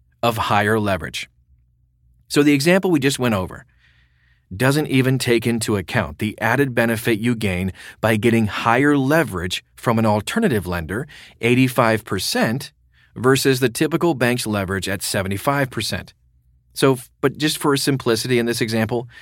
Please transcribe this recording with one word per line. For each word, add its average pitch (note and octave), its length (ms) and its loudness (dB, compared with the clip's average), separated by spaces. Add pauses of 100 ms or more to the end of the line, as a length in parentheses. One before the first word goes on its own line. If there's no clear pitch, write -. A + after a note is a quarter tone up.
(220)
of A#2 160 0
higher G#2+ 400 2
leverage. G2+ 520 -4 (1000)
So D3 160 2
the D3 100 6
example F3+ 380 2
we D#3 80 2
just C3+ 200 0
went A#2+ 160 0
over F2+ 300 -8 (920)
doesn't C#3 320 2
even C3 300 2
take A#2+ 300 0
into A#2 280 0
account F2 440 -4
the G#2+ 200 -4
added B2 360 0
benefit A#2 440 0
you A#2+ 160 0
gain F#2+ 380 -4 (260)
by A2+ 160 2
getting A2+ 320 2
higher C3+ 500 2
leverage C3 680 -2 (120)
from A#2 240 0
an A2+ 60 2
alternative G#2+ 600 0
lender, F2 400 -6 (340)
eighty-five A#2+ 640 2
percent, A#2+ 640 -2 (440)
versus C3 440 2
the C3 100 2
typical D#3+ 440 0
bank's A#2+ 320 0
leverage G2 420 -4
at F#2+ 140 -4
seventy-five A2+ 680 -2
percent. - 440 -8 (600)
So, C#3 200 4
f-, B2+ 160 -6 (120)
but C#3 160 -2
just D3+ 200 -2
for D3 180 2
simplicity B2+ 640 0
in A#2 80 0
this A#2 160 -2
example, A2+ 460 -2 (140)